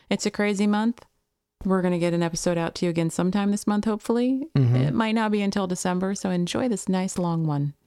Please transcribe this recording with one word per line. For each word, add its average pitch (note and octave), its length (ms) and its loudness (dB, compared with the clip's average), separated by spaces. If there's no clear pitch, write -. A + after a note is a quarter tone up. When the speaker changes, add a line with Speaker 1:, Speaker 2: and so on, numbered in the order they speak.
Speaker 1:
it's G3+ 180 -2
a G#3+ 40 -4
crazy G#3 360 0
month. G#3+ 360 0
We're F#3+ 160 2
gonna F3+ 160 2
get E3+ 160 2
an E3+ 80 2
episode E3+ 380 0
out E3 160 -4
to F3+ 100 -2
you F3 60 2
again E3 180 0
sometime G3 400 0
this G3+ 160 -2
month, G#3 200 0
hopefully. A#3+ 680 0
Speaker 2:
Mm-hmm. B2 200 4
Speaker 1:
It C3 180 2
might A3 220 0
not A3 160 0
be G#3 100 2
until G3 240 0
December, F#3 480 -2
so G3 160 -4
enjoy F3+ 400 0
this G3 180 -4
nice F#3 300 -2
long E3 300 0
one. C#3+ 260 0